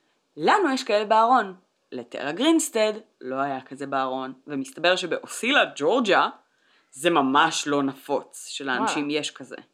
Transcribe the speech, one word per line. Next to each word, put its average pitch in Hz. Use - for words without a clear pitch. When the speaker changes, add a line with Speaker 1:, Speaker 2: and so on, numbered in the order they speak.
Speaker 1:
לנו 285
יש 254
כאלה 214
בארון. 220
לטרה 123
גרינסטד 220
לא 127
היה 135
כזה 139
בארון, 131
ומסתבר 156
שבאוסילה, 214
ג'ורג'יה, 180
זה 143
ממש 151
לא 143
נפוץ -
שלאנשים 147
Speaker 2:
וואלה. 147
Speaker 1:
יש 139
כזה. -